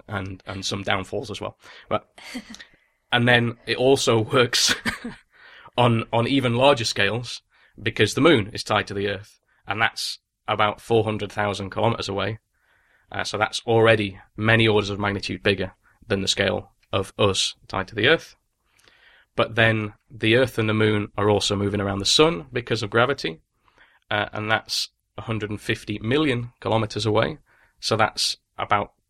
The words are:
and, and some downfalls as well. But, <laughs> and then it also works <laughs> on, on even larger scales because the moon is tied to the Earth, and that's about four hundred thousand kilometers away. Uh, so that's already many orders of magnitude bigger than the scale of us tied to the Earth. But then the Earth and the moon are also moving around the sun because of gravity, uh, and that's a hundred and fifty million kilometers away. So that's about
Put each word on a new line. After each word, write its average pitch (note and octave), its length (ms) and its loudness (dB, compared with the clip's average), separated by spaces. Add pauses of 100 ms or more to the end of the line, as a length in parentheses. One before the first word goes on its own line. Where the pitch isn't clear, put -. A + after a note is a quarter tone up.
and, F#2+ 380 -8
and F#2+ 200 -10
some G2+ 180 -6
downfalls G2+ 480 -4
as F#2+ 100 -12
well. G2+ 160 -10 (320)
But, - 180 -2 (540)
<laughs> - 500 -20
and A#2+ 160 2
then A#2+ 380 4
it A#2 120 -4
also B2+ 440 4
works A#2+ 520 2 (520)
<laughs> - 520 -16
on, A#2+ 360 4
on A#2 140 2
even B2 280 2
larger B2+ 300 4
scales A2 560 -2 (400)
because G#2+ 320 0
the B2+ 80 0
moon C3+ 320 4
is - 100 -8
tied G#2 240 0
to G2+ 60 -10
the G2+ 160 -2
Earth, G2+ 300 -10 (280)
and G#2 140 -4
that's - 380 -2 (280)
about G#2+ 320 0
four A2+ 240 2
hundred G#2 280 -6
thousand G2+ 400 -4
kilometers A2+ 360 -2
away. G2 320 -4 (720)
Uh, G2 120 -4
so - 140 -6
that's - 280 -2
already A2 540 4 (180)
many A2+ 300 4
orders G#2 240 2
of G2 80 -6
magnitude G2+ 440 -4
bigger F#2+ 300 0 (340)
than G2 140 -2
the F#2+ 60 -4
scale G2 440 -2 (220)
of G2+ 240 -4
us - 380 0 (120)
tied F#2+ 200 -4
to - 80 -18
the A2 120 0
Earth. E3 280 0 (1000)
But A2 200 -2
then A2 380 0 (180)
the A#2 240 2
Earth B2+ 240 2
and A2 100 0
the G#2+ 40 0
moon G#2+ 440 0
are G2+ 120 2
also G2+ 260 2
moving G2+ 260 -2
around G2 180 -4
the G2 60 -4
sun E3 480 2
because A#2+ 300 -4
of G#2 80 -6
gravity, C#3 500 0 (720)
uh, G#2 200 -2
and G#2+ 180 -6
that's - 400 -2 (280)
a - 60 -10
hundred G#2+ 260 -4
and G#2 100 -8
fifty - 400 -6
million A#2+ 600 -2
kilometers G#2+ 460 -2
away. A2+ 340 0 (400)
So - 180 -2
that's - 400 0 (200)
about - 360 -2 (160)